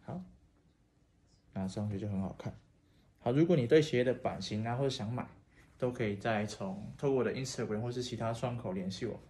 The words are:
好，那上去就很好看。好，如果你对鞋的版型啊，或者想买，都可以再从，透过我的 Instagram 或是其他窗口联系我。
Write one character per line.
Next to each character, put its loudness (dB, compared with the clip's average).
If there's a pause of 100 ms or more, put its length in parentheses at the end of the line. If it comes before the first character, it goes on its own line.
好， -8 (1300)
那 -2
上 -4
去 -2
就 -4
很 -2
好 -4
看。 -8 (640)
好， 0
如 6
果 6
你 4
对 8
鞋 4
的 4
版 -4
型 -2
啊， -2
或 0
者 2
想 -4
买， -4 (500)
都 0
可 -2
以 0
再 0
从， -6
透 0
过 4
我 4
的 2
Instagram -2
或 -2
是 -4
其 -4
他 0
窗 -2
口 -4
联 -2
系 -4
我。 -4 (100)